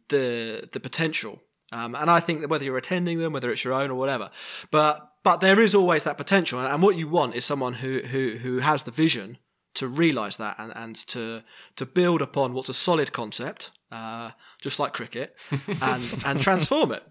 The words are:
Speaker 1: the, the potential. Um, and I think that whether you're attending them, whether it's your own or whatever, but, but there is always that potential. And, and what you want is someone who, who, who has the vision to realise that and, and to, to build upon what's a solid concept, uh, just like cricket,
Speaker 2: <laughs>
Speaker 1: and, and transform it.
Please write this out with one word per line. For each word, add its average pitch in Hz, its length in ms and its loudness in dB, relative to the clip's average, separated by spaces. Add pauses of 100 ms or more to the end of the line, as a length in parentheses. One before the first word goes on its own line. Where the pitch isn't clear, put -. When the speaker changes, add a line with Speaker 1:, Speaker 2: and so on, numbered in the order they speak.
Speaker 1:
the, 117 640 -2
the 135 80 -8
potential. 156 600 -4 (300)
Um, 117 240 -8
and 151 160 2
I 170 80 8
think 165 220 -2
that 147 80 -4
whether 147 160 0
you're 131 140 -2
attending 175 420 -2
them, 160 120 -2
whether 123 200 -2
it's 104 100 -4
your 127 120 -2
own 139 180 0
or - 20 -4
whatever, 127 360 -2 (420)
but, 151 360 4 (140)
but 175 180 6
there 190 200 8
is 202 140 6
always 175 280 6
that 147 140 -2
potential. 151 420 2
And, 131 140 -2
and 156 100 2
what 196 140 6
you 160 120 -4
want 147 280 2
is 127 80 -4
someone 131 300 -2
who, 131 260 -4
who, 123 420 -2
who 127 160 -2
has 143 240 2
the 123 80 -12
vision 127 480 0 (380)
to 135 120 -4
realise 131 480 0
that 107 220 -8
and, 110 180 -12
and 113 200 -12 (120)
to, 113 340 -8 (340)
to 131 100 -6
build 175 360 2
upon 131 300 0
what's 131 160 -6
a 131 60 -6
solid 160 380 0
concept, - 580 -8 (220)
uh, 113 380 -10 (300)
just - 180 -6
like 143 140 -2
cricket, - 440 -8 (200)
Speaker 2:
<laughs> 175 260 -4
Speaker 1:
and, 127 420 -2
and 139 160 0
transform 180 520 2
it. - 180 -6